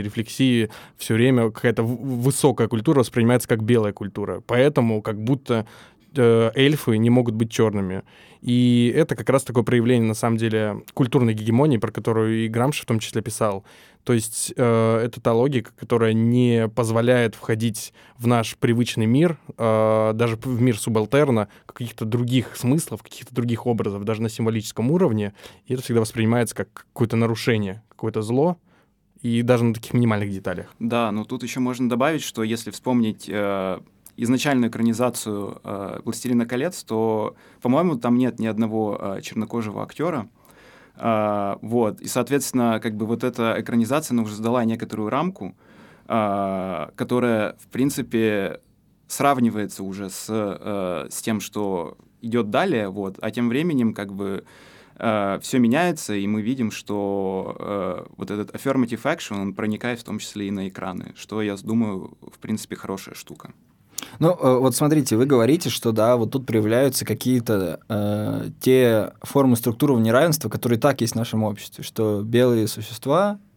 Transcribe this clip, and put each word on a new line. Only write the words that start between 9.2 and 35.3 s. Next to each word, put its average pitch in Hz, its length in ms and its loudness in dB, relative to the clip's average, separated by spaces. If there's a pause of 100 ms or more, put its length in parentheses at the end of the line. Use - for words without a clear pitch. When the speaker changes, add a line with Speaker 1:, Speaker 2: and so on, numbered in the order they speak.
Speaker 1:
раз 135 140 4
такое 120 200 0
проявление, 117 440 4
на 110 80 0
самом 113 220 0
деле, 110 440 -2 (120)
культурной 123 400 2
гегемонии, 113 440 4
про 107 140 -2
которую 113 540 0
и - 40 -2
Грамши 120 340 -2
в - 20 -20
том 113 140 0
числе - 220 -6
писал. 104 420 -4 (420)
То 127 80 2
есть, - 440 -2
э, 113 480 4
это - 160 -8
та 117 120 2
логика, 120 460 0
которая 113 340 2
не 117 560 4
позволяет 113 680 2
входить 113 580 -4 (240)
в 117 100 -2
наш 117 300 2
привычный 117 480 0
мир, 147 320 4 (200)
э, 110 580 2
даже 113 220 0
п-, 131 120 -6
в 120 120 0
мир 123 180 4
субалтерна, 113 680 2 (200)
каких-то - 380 -10
других 120 500 0
смыслов, 127 480 -2
каких-то - 320 -18
других 120 320 -4
образов, 107 380 -2
даже 110 160 -2
на 113 80 -2
символическом 113 600 -2
уровне. 113 420 0 (340)
И 127 60 -4
это 127 100 -4
всегда 117 180 0
воспринимается 113 540 0
как 101 180 -6
какое-то - 440 -2
нарушение, 110 720 0
какое-то 110 340 -4
зло, 139 340 0 (640)
и 117 220 0
даже 120 220 4
на 113 80 2
таких 110 200 -10
минимальных 107 380 2
деталях. 95 360 -6 (120)
Speaker 2:
Да, 117 320 -2
ну 107 140 -4
тут 127 180 -10
ещё 120 160 -6
можно 123 300 -2
добавить, 143 340 0
что - 200 -6
если 110 280 -4
вспомнить... 117 580 -2
э, 98 500 -2 (420)
изначальную 123 480 2
экранизацию, 113 920 -2